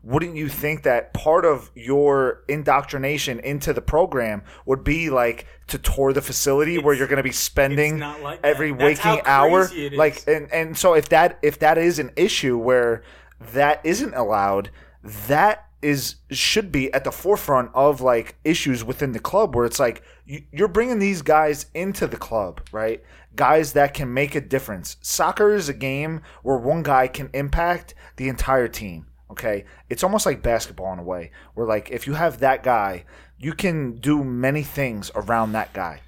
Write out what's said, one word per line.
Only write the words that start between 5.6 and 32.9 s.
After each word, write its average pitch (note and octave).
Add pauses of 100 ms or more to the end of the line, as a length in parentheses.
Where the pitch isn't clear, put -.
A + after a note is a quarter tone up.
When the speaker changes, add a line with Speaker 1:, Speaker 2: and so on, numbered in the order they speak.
Speaker 1:
to D3
tour C3+
the C3+
facility D3
where D3
Speaker 2:
It's, B2+
Speaker 1:
you're C3+
gonna C#3
be C3
spending C#3+
Speaker 2:
it's D3+
not D3
like D3
that. C#3+
Speaker 1:
every D3
Speaker 2:
That's C#3+
how G#3+
Speaker 1:
waking -
hour? D#3+
Speaker 2:
crazy E3
it C#3
is. C#3+
Speaker 1:
Like, D3+
and, D3
and D#3+
so F3+
if D3+
that, E3
if D3
that D#3+
is E3
an B2+
issue C#3+
where A#2+ (500)
that C#3+
isn't G#3+
allowed, G2+ (580)
that E3+ (140)
is, C#3+ (160)
should F#3+
be C3+
at C3+
the C3+
forefront D3+
of, C#3
like, B2 (100)
issues C#3
within B2
the G2
club F#3+
where A#2+
it's A#2
like, A#2+ (240)
you, C#3+ (100)
you're F#3
bringing A3+
these G3
guys D3+
into F3+
the A#2+
club, G2 (100)
right? A2+ (320)
Guys C#3+
that C#3+
can B2+
make C#3+
a D3
difference. G#2+
Soccer G#3
is F#3
a C#3
game C#3 (220)
where C3
one D3
guy C3
can C3+
impact E3+ (200)
the C3
entire B2+
team, F2 (220)
okay? G#2 (240)
It's A2+
almost G3+
like C#3+
basketball F#2+
in F2+
a F2
way, F2 (220)
where, A2+
like, G#2+
if B2
you C#3
have D3+
that C3+
guy, G2+ (340)